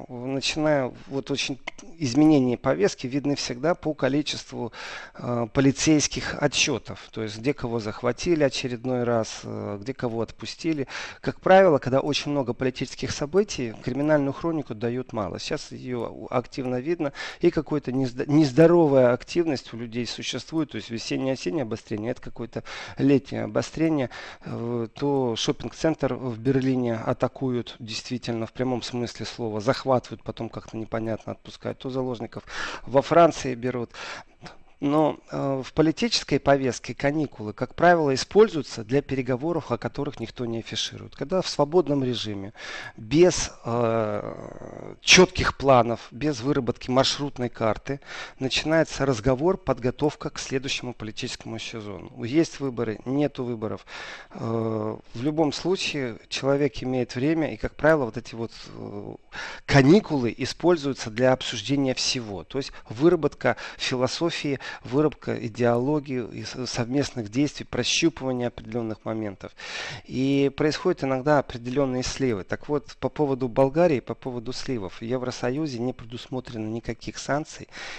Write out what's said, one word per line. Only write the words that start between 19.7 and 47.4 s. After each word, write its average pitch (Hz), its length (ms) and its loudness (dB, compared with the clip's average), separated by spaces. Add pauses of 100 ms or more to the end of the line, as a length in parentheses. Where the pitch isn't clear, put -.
у 113 40 -10
людей 117 300 -6
существует. 139 640 -6
То 117 60 -8
есть 104 120 -8
весеннее-осеннее 131 720 -2
обострение, 110 480 -4
это - 100 -6
какое-то 117 420 -10 (340)
летнее 135 460 4
обострение. 127 680 0 (360)
Э, 117 480 -4
то 135 420 0
шоппинг-центр 135 800 -2
в 120 240 -6
Берлине 127 560 2
атакуют 123 840 -2
действительно 113 680 -6
в - 40 -20
прямом 127 300 -2
смысле 117 440 -6
слова, 107 340 -6
захватывают, 120 640 0
потом 110 260 -10
как-то - 280 -12
непонятно 110 560 -4
отпускают, - 460 -10
то 135 100 -10
заложников 127 540 -6 (420)
во 131 160 6
Франции 151 540 6
берут. 123 360 -4 (880)
Но, 143 360 4 (140)
э, 139 340 -2
в - 60 -14
политической 160 680 2
повестке 135 560 2
каникулы, 139 600 -2
как - 220 -6
правило, 160 380 6
используются 160 720 2
для 127 180 2
переговоров, 135 680 -2
о 117 60 2
которых 143 420 -6
никто 120 260 -6
не 113 140 -4
афиширует. - 560 -8
Когда 165 260 0
в - 60 -6
свободном 143 560 2
режиме, 104 480 -4 (460)
без, 147 540 4 (120)
э, - 1400 -2
чётких - 580 6
планов, 120 540 6
без 127 300 -2
выработки 127 500 0
маршрутной 131 560 2